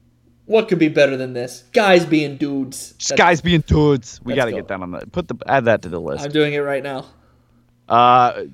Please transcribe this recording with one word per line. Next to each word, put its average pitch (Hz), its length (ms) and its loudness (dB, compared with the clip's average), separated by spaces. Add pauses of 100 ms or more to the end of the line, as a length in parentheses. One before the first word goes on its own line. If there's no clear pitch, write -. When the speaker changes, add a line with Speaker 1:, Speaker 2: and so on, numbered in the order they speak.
(460)
Speaker 1:
What 220 220 0
could 175 100 0
be 156 100 2
better 143 300 2
than 131 160 -8
this? 123 300 -10 (100)
Guys 190 320 4
being 147 320 -2
dudes. 139 640 -8
Speaker 2:
Just - 100 -8
Speaker 1:
That's 139 100 -2
Speaker 2:
guys 175 220 4
being 170 200 2
dudes. 147 640 0
We 123 100 -8
Speaker 1:
Let's 135 80 0
Speaker 2:
gotta 117 100 0
Speaker 1:
go. 110 60 -4
Speaker 2:
get 98 100 -10
that 98 140 -8
on 90 100 -10
the, 80 80 -10 (120)
put - 160 -8
the, 123 80 -8 (120)
add 127 180 2
that 107 160 2
to 90 80 -12
the 85 100 -6
list. 80 260 -8
Speaker 1:
I'm 147 60 -8
doing 147 220 0
it 147 60 -4
right 143 240 -4
now. 139 220 -10 (840)
Speaker 2:
Uh, 120 540 4 (100)